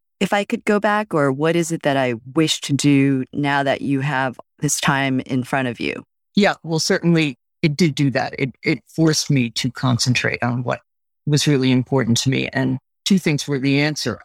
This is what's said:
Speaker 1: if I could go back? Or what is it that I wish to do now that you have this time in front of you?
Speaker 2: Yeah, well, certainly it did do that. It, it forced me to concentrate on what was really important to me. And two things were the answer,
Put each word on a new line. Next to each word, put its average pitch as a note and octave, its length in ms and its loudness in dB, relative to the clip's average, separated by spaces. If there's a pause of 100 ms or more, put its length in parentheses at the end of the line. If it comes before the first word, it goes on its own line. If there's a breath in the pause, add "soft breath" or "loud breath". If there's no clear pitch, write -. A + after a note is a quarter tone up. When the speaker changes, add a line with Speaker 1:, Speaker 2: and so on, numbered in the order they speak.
(200)
Speaker 1:
if G3 120 -2
I G3+ 140 0
could - 200 -6
go G#3 140 2
back? G#3 340 0
Or C#3+ 180 2
what D#3 240 0
is E3 160 0
it D#3+ 120 -6
that C#3 140 2
I B2+ 180 0 (180)
wish D#3 280 0
to - 120 -4
do C#3 600 2
now C#3+ 280 0
that C3+ 200 0
you C#3 180 -2
have C3+ 400 -4 (200)
this D3 200 -2
time C3+ 420 0
in B2+ 220 -4
front C3 240 -2
of A#2 120 -8
you? - 240 -6 (320)
Speaker 2:
Yeah, F#3+ 280 4
well, D#3+ 160 -2
certainly E3 560 2 (260)
it D3 140 0
did D#3+ 180 2
do C#3+ 180 2
that. A#2+ 280 -4
It, C3 120 -2 (120)
it D#3 240 0
forced D#3+ 420 0
me B2+ 220 2
to - 180 -4
concentrate - 720 0
on B2 220 -2
what B2+ 160 -4 (480)
was D3 200 2
really C3 240 4
important B2+ 460 2
to - 120 0
me. C3 240 -2
And C3 260 -2 (260)
two F#3+ 140 4
things D3 280 0
were C#3+ 120 -2
the C#3 200 2
answer, C#3+ 460 -2